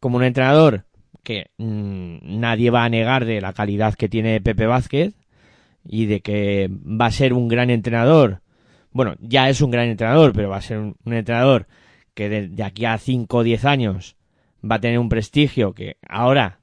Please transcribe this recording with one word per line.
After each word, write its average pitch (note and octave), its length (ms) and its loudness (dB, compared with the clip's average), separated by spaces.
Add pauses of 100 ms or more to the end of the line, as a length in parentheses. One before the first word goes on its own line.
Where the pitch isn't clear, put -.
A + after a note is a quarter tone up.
como B2 160 -2
un B2 80 2
entrenador C3 600 4 (360)
que, G#2+ 360 -10
mm, G2+ 800 -8
nadie A#2 300 2
va A#2+ 140 2
a A#2 40 -2
negar A#2 380 0
de A2 160 -4
la F#2+ 100 -8
calidad G#2 420 -2
que A2 140 -4
tiene A2 320 0
Pepe A2 260 0
Vázquez B2+ 480 0 (680)
y A2 220 -2
de G#2 160 -2
que G2+ 480 -2
va A2 360 -4
a A2+ 60 0
ser C3 220 2
un B2 140 0
gran A#2+ 220 0
entrenador. A#2 720 4 (520)
Bueno, A#2+ 280 -2
ya C3 300 2
es C3+ 100 0
un C#3+ 100 2
gran A#2+ 180 0
entrenador, A#2 440 4
pero G2+ 160 -2
va G2 80 -6
a G2 60 -8
ser A2 160 -8
un, G#2+ 260 -8
un A#2 80 -6
entrenador A#2 540 0 (480)
que G#2 160 -6
de, G#2 180 -6
de G2 160 -8
aquí G2 220 -8
a A2+ 120 -2
cinco B2 400 -2
o A#2+ 40 2
diez A2+ 240 0
años A#2 500 -2 (520)
va A2+ 80 0
a G#2+ 40 -2
tener A#2+ 180 0
un A#2+ 120 -2
prestigio A2+ 640 0
que - 240 -14 (100)
ahora A#2 540 0